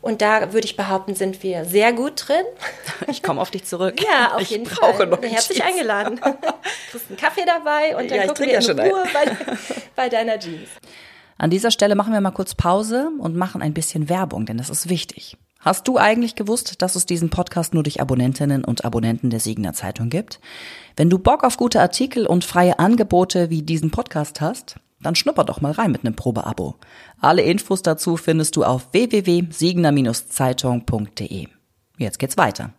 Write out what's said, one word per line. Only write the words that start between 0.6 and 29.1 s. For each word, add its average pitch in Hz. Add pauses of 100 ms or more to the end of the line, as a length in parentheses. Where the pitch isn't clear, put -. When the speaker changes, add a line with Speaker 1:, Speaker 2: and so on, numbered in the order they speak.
Speaker 1:
ich -
behaupten, 190
sind 190
wir 180
sehr 208
gut 262
drin. 330 (320)
Speaker 2:
<laughs> -
Ich 269
komme 165
auf 185
dich 190
zurück. 185
Speaker 1:
Ja, 349
auf 208
Speaker 2:
Ich 185
Speaker 1:
jeden 226
Speaker 2:
brauche -
Speaker 1:
Fall. 196
Speaker 2:
neue 170
Speaker 1:
Du 240
herzlich 226
Speaker 2:
Jeans. 359
Speaker 1:
eingeladen. 247
Speaker 2:
<laughs> -
Speaker 1:
Kriegst -
einen 196
Kaffee 311
dabei 302
und 247
dann 262
Speaker 2:
Ja, 196
ich 190
Speaker 1:
gucken 285
Speaker 2:
trinke 262
Speaker 1:
wir -
Speaker 2:
ja 240
Speaker 1:
in 240
Speaker 2:
schon 185
Speaker 1:
Ruhe 381
Speaker 2:
einen. -
Speaker 1:
bei, 294 (440)
bei 254
deiner 226
Jeans. 170 (680)
Speaker 2:
An 160
dieser 208
Stelle 202
machen 208
wir 208
mal 196
kurz -
Pause 214
und 165
machen 185
ein 151
bisschen 156
Werbung, 165
denn 110
das 127
ist 147
wichtig. - (220)
Hast -
du 247
eigentlich 226
gewusst, 220
dass 185
es 180
diesen 170
Podcast 175
nur 160
durch 147
Abonnentinnen 131
und -
Abonnenten 117
der 113
Siegener 107
Zeitung 113
gibt? 180 (580)
Wenn 160
du 190
Bock 247
auf 247
gute 240
Artikel 262
und 175
freie 180
Angebote 185
wie 160
diesen 160
Podcast -
hast, 165 (240)
dann 160
schnupper 285
doch -
mal 147
rein 202
mit -
einem 113
Probeabo. 104 (460)
Alle 165
Infos 190
dazu 165
findest 160
du 147
auf 127
w 233